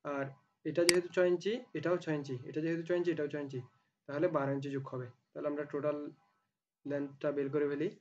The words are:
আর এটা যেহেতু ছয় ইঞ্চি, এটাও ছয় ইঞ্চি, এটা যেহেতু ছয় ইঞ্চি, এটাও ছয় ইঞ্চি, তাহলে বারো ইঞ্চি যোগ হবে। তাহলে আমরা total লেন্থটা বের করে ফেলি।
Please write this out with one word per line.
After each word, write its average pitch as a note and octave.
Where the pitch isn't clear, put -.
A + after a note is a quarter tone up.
আর C#3
এটা E3
যেহেতু F3
ছয় F3+
ইঞ্চি, F3+
এটাও E3
ছয় D#3+
ইঞ্চি, C#3
এটা D#3
যেহেতু E3
ছয় F3
ইঞ্চি, F3
এটাও D3
ছয় D3
ইঞ্চি, C3+
তাহলে D3
বারো C#3
ইঞ্চি C#3
যোগ C#3
হবে। B2+
তাহলে C#3+
আমরা D3
total D3
লেন্থটা C#3+
বের C#3
করে D3
ফেলি। D#3+